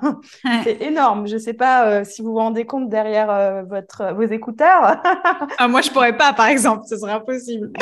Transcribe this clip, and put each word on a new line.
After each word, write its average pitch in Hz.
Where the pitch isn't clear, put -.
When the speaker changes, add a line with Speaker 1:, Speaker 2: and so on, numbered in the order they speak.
Speaker 1:
<laughs> -
Speaker 2:
Ouais. 233
Speaker 1:
C'est 220
énorme. 247
Je 214
sais 226
pas, 247
euh, 202
si 202
vous 226
vous 226
rendez 226
compte 262
derrière, 214
euh, 196
votre, 190
vos 208
écouteurs. 226
<laughs> 359
Speaker 2:
Ah, 254
moi, 247
je -
pourrais 240
pas, 285
par 269
exemple. 226
Ce 226
serait 202
impossible. 233